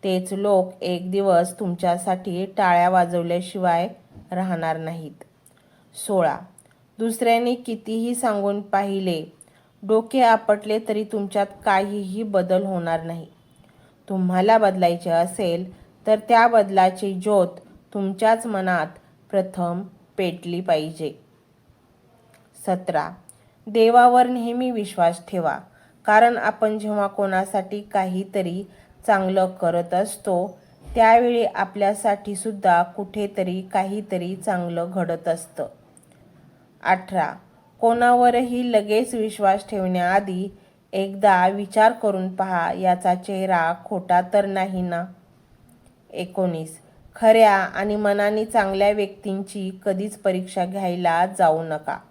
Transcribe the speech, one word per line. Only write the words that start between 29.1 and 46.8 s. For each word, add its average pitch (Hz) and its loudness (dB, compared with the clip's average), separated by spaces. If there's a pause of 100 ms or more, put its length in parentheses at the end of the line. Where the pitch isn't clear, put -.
करत 175 -2
असतो, 190 -2 (380)
त्यावेळी 233 4
आपल्यासाठी 202 -2
सुद्धा 190 2
कुठेतरी 190 -6 (120)
काहीतरी 190 -4
चांगलं 175 -4
घडत 175 -4
असतं. 170 -6 (1160)
अठरा, 180 -2 (480)
कोणावरही 240 2
लगेच 214 0
विश्वास 208 0
ठेवण्याआधी 185 -2 (440)
एकदा 196 2
विचार 208 2
करून 190 -4
पहा, 185 -2
याचा 180 2
चेहरा 185 -2 (120)
खोटा 180 0 (120)
तर 202 2
नाही 190 -4
ना. 175 -4 (1080)
एकोणीस, 175 -6 (380)